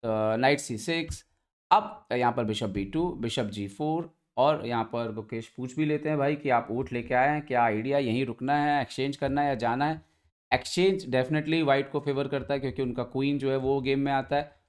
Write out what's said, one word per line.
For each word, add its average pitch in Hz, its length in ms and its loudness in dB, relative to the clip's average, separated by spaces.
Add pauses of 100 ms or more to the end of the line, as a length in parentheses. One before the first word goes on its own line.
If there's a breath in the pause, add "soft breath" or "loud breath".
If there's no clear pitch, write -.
अ, 110 320 2
नाइट 135 240 4
सी 120 180 -6
सिक्स, 165 480 -4 (460)
अब - 400 2
यहाँ 123 220 2
पर 127 100 0
बिशप 107 260 -2
बी 98 160 -4
टू, 160 260 -2
बिशप 117 340 -4
जी 101 220 -6
फ़ोर, 156 520 -6 (180)
और 139 300 2
यहाँ 117 160 0
पर 117 280 -4
गुकेश 110 360 -8
पूछ 127 280 -10
भी 156 100 0
लेते 151 240 0
हैं 151 80 0
भाई 143 180 2
कि 147 140 -4
आप 117 220 2
ऊँट 127 220 -4
लेके 120 200 -4
आए 127 160 4
हैं, 151 160 -2
क्या 123 180 2
आइडिया, 117 340 2
यहीं 131 280 2
रुकना 127 320 -2
है, 147 240 2
एक्सचेंज 139 360 -4
करना 143 240 0
है 143 60 2
या 139 80 2
जाना 120 300 0
है? 156 160 -2 (520)
एक्सचेंज 180 640 0
definitely 151 480 2
व्हाइट 139 280 2
को 147 80 -2
फेवर 139 280 -2
करता 135 260 -4
है 139 60 -2
क्योंकि 131 220 -4
उनका 123 220 -2
क्वीन 139 360 0
जो 135 120 0
है 135 60 2
वो 135 240 0
गेम 135 180 0
में 139 120 0
आता 135 240 0
है। 147 200 -2 (140)